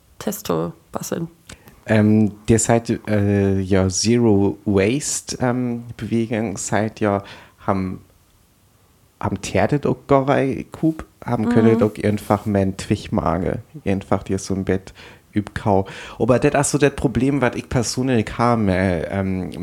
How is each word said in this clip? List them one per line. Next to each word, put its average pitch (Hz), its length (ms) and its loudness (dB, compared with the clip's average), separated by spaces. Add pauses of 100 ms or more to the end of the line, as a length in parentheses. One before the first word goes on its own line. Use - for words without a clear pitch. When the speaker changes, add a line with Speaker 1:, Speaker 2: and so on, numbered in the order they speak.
(180)
Speaker 1:
Testo 170 560 -6 (180)
basteln. - 360 -8 (580)
Speaker 2:
Ähm, 107 460 4 (160)
der 113 120 6
seid, 117 300 0 (180)
äh, 101 520 2
ja, 95 300 2
Zero 101 760 2
Waste, 107 760 0
ähm, 123 440 -2 (140)
Bewegung, 110 600 -2
seid 107 420 -2
ja, 101 240 0 (440)
haben, 95 340 -2 (1160)
haben 101 220 -4
Terdet 113 440 0
auch 127 120 0 (100)
Gorei 135 640 2
Kub, 160 340 -4 (200)
haben 117 200 -2
Speaker 1:
Mhm. - 40 0
Speaker 2:
können 113 340 4
auch 107 80 2 (120)
einfach 104 420 0
mehr 98 320 0
Twichmage, 85 840 -2 (260)
einfach 98 380 -2
dir 95 160 -2
so - 140 -6
ein 95 120 -4
Bett - 280 -2 (400)
übkau. 98 520 0 (340)
Aber 117 200 4
das 139 280 2
ist - 40 -4
so 147 60 0
das 139 180 2
Problem, 131 460 0
was 123 140 0
ich 104 140 -10
persönlich 127 680 0
habe, 120 240 2
mehr, 92 500 2
ähm, 95 380 -2 (140)